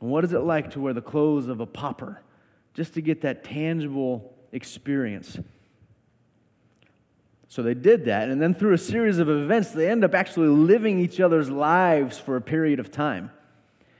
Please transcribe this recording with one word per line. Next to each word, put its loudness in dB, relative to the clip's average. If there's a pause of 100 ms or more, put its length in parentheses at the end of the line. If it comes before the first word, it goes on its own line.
And -6
what 2
is -2
it 0
like -2
to -10
wear -4
the -6
clothes 0
of -8
a -6
pauper? -12 (520)
Just -8
to -6
get -2
that -4
tangible -4 (180)
experience. -6 (2000)
So -8
they 0
did 4
that, 0
and -2
then 2
through 2
a 4
series 0
of 2
events, 0
they 0
end 2
up 2
actually 0
living 6
each 0
other's 4
lives 2
for -4
a -4
period 0
of -10
time. -4 (680)